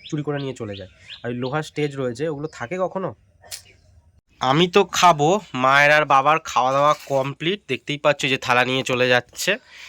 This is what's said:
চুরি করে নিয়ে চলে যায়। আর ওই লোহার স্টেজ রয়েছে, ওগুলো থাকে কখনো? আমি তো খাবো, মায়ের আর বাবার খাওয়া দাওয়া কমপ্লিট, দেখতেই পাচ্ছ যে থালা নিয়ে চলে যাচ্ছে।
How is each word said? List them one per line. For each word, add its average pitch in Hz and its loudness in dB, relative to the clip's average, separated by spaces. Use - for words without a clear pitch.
চুরি 147 -4
করে 143 -6
নিয়ে 135 -8
চলে 107 -10
যায়। 92 -16
আর 120 -8
ওই 123 -6
লোহার 131 -6
স্টেজ 147 -6
রয়েছে, 135 -6
ওগুলো 147 -8
থাকে 170 -12
কখনো? 180 -6
আমি 147 2
তো 196 4
খাবো, 175 2
মায়ের 139 4
আর 151 4
বাবার 143 4
খাওয়া 127 0
দাওয়া 143 2
কমপ্লিট, 139 -4
দেখতেই 143 -6
পাচ্ছ 147 0
যে 131 0
থালা 123 0
নিয়ে 131 -2
চলে 127 0
যাচ্ছে। 123 -2